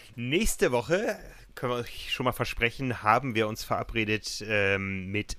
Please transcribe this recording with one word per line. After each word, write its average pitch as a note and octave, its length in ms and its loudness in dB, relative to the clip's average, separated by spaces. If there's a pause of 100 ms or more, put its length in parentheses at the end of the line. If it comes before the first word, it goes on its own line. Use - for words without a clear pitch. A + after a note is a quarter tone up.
(160)
Nächste D3+ 540 2
Woche, F3 480 2 (360)
können B2 180 -2
wir B2 60 0
euch - 340 -8
schon - 120 -2
mal B2 80 4
versprechen, A#2 680 -2
haben A#2 320 4
wir A2 140 2
uns A2 160 -6
verabredet, G#2+ 840 -2
ähm, G2 640 0
mit G#2 280 -4